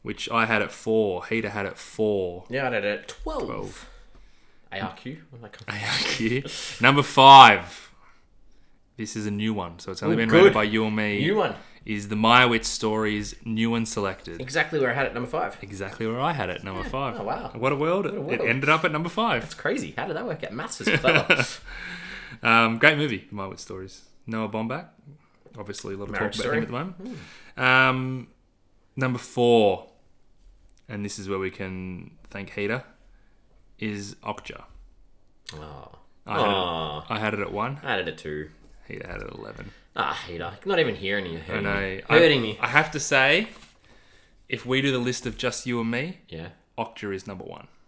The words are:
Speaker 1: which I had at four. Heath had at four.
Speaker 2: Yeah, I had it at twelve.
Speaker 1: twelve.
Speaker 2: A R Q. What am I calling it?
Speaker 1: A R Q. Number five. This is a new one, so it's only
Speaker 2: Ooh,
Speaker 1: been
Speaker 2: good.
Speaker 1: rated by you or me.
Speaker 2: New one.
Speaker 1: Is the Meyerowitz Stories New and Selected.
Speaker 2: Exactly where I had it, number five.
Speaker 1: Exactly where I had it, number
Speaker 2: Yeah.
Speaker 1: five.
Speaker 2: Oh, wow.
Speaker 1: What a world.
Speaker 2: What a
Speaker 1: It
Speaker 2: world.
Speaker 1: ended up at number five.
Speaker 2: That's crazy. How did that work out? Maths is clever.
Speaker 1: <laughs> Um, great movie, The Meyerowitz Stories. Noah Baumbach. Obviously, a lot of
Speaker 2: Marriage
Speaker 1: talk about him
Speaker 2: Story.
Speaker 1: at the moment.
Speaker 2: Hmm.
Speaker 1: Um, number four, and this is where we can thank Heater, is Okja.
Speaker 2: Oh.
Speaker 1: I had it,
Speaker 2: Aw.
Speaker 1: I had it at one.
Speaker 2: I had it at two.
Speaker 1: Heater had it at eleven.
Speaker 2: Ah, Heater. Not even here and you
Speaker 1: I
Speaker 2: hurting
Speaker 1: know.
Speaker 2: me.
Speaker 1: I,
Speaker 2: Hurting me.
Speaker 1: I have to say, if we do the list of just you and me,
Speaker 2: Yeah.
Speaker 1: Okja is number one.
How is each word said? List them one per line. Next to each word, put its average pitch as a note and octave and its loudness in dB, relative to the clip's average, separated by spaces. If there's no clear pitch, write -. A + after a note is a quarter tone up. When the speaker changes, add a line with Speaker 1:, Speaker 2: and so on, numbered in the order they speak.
Speaker 1:
which - -10
I A2+ 2
had G#2+ 0
at E2+ -6
four. G#2+ -2
Heath A2+ -4
had G2+ -6
at F2 -8
four. F#2+ -4
Speaker 2:
Yeah, C3 -6
I B2 -4
had G#2 -2
it G#2 -2
at - -20
twelve. D4+ -8
Speaker 1:
twelve. G1+ -10
Speaker 2:
A G2 -8
R F#2+ -6
Q. C#3+ -14
What B2 -20
am A#2 -18
I G#2 -16
calling - -12
it? G#2 -8
Speaker 1:
A - -6
R - -2
Q. A#2+ -2
Number C#3 6
five. B2+ 12
This A2 -10
is G#2+ -4
a G#2 -2
new G#2+ -2
one, F2 -6
so - -10
it's - -8
only - 2
Speaker 2:
Ooh, A2+ 2
Speaker 1:
been A2+ 2
Speaker 2:
good. A2 8
Speaker 1:
rated - 10
by G#2+ 4
you G#2+ 2
or G#2+ -2
me. G#2+ 0
Speaker 2:
New F3 0
one. D#3+ 0
Speaker 1:
Is G#2 -6
the G#2+ -2
Meyerowitz A#2 6
Stories G#2+ -2
New A2+ 0
and A2+ 0
Selected. F#2+ -6
Speaker 2:
Exactly C#3+ -2
where B2+ 0
I A#2 -2
had C3+ -2
it, - -8
number A#2+ -6
five. D3+ -4
Speaker 1:
Exactly G2 -8
where A2+ -4
I D3+ -2
had A#2 -4
it, F2+ -8
number F#2+ -8
Speaker 2:
Yeah. F#2+ -8
Speaker 1:
five. B2+ -6
Speaker 2:
Oh, - -8
wow. A#2+ -8
Speaker 1:
What B2+ -2
a C#3+ -2
world. E3+ -2
Speaker 2:
What G3+ -6
a - -8
Speaker 1:
It - -8
Speaker 2:
world. - -
Speaker 1:
ended C3+ -2
up D#3+ 2
at F3 0
number D#3 -4
five. G#3 -2
Speaker 2:
That's - -12
crazy. - -6
How D3 -6
did E3 -8
that A3 -8
work E3 -8
out? - -10
Maths - -10
is A3 -2
clever. D3 2
Speaker 1:
<laughs> - -12
Um, A2+ 4
great D3 6
movie, B2 -2
The - -20
Meyerowitz G2 -10
Stories. F#2+ -14
Noah A2 -4
Baumbach. A2+ -6
Obviously, G2 -10
a - -12
lot G2+ -10
of G2 -10
Speaker 2:
Marriage G#2 -4
Speaker 1:
talk A2 -4
about A2+ 0
him A2+ -2
Speaker 2:
Story. A#2+ -6
Speaker 1:
at F#3 -10
the F#3 -16
moment. A#3 -12
Speaker 2:
Hmm. C3 -4
Speaker 1:
Um, C3 2
number B2+ -2
four, A#2 4
and G2+ -8
this G2+ -8
is F#2+ -10
where G2 -2
we F#2+ -4
can F#2 -10
thank G2 -14
Heater, G#2+ -4
is G#2 -8
Okja. - -12
Speaker 2:
Oh. D2+ -18
Speaker 1:
I - -8
had - 0
it, - 4
Speaker 2:
Aw. E2 -4
Speaker 1:
I A2+ -4
had G#2+ -2
it G#2 -6
at G2 -6
one. A#2+ -6
Speaker 2:
I C#3 -8
had G2 -2
it E2+ -4
at D#2 -10
two. D2+ -10
Speaker 1:
Heater - -12
had F2+ -10
it - -12
at - -14
eleven. - -14
Speaker 2:
Ah, - -4
Heater. E2+ -10
Not F#3+ 0
even A#2+ 0
here G2 -4
and F#2+ -6
you E2 -8
Speaker 1:
I - -10
Speaker 2:
hurting F#2 -6
Speaker 1:
know. G2+ -2
Speaker 2:
me. F#2+ -6
Speaker 1:
I, C3+ 8
Speaker 2:
Hurting D#3 6
me. G#2+ -6
Speaker 1:
I B2 -2
have D3+ 2
to D3 -6
say, D3 2
if A#2 -8
we C3 0
do C#3 2
the B2+ 0
list B2 -2
of A2+ -8
just - -4
you A#2+ -2
and A2+ -4
me, C#3 -6
Speaker 2:
Yeah. E2 -12
Speaker 1:
Okja G#2+ -8
is F#2 -10
number F#2+ -14
one. - -18